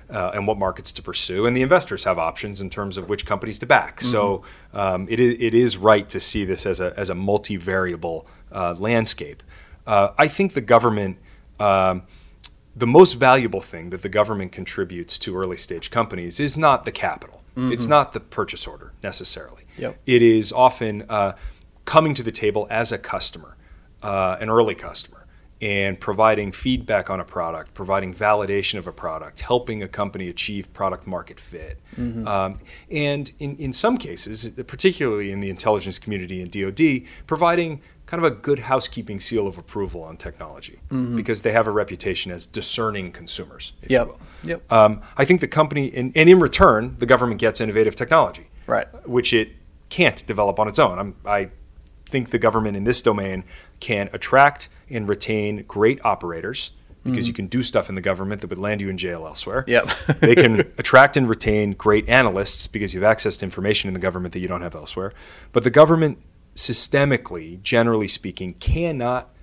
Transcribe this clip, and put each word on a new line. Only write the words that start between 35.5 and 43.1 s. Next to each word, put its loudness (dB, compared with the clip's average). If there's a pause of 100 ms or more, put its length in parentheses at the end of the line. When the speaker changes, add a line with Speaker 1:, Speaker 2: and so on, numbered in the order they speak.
Speaker 1:
community -8
and -12
D -6
O -4
D, 0 (200)
providing 0 (240)
kind -6
of 4
a -8
good 0
housekeeping -4
seal -2
of -8
approval -10
on -18
technology -18 (120)
Speaker 2:
Mm-hmm. -4
Speaker 1:
because -4
they 0
have 4
a -4
reputation -4
as -12
discerning -6